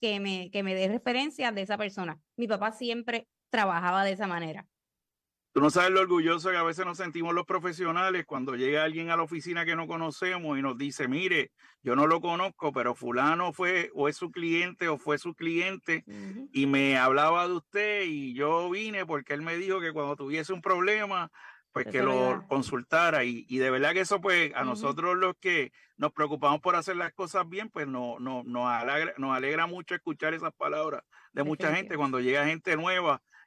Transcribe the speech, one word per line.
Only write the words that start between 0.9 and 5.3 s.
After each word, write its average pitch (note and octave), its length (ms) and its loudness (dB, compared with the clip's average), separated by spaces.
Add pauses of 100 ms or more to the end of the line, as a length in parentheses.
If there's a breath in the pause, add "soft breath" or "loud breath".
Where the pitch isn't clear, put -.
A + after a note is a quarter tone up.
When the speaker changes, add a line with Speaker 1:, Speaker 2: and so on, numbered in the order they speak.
Speaker 1:
de G3 100 -4
esa G3+ 160 -4
persona". F#3+ 400 -6 (180)
Mi A#3 120 -4
papá G#3 240 -2
siempre A#3 560 -6 (220)
trabajaba F#3+ 540 2
de G3 80 0
esa G3 140 -4
manera. E3+ 400 -6 (880)